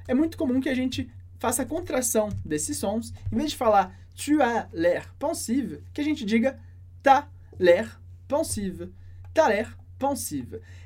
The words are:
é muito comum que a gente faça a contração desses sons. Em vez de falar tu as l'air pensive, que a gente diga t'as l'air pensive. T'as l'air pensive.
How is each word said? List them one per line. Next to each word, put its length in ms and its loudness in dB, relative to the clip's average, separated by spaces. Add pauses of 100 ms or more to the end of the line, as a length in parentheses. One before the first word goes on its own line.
é 60 0
muito 240 2
comum 240 0
que 80 -2
a 40 -2
gente 380 -4 (280)
faça 240 -2
a 20 -6
contração 640 -2 (160)
desses 320 -4
sons. 360 -4 (200)
Em 20 -2
vez 160 -2
de 60 -10
falar 360 4 (220)
tu 260 2
as 300 2
l'air 480 0
pensive, 640 -4 (100)
que 60 -6
a 60 -2
gente 180 -2
diga 340 2 (460)
t'as 240 6 (320)
l'air 400 4 (300)
pensive. 640 -4 (400)
T'as 140 6
l'air 300 0 (200)
pensive. 640 -6 (240)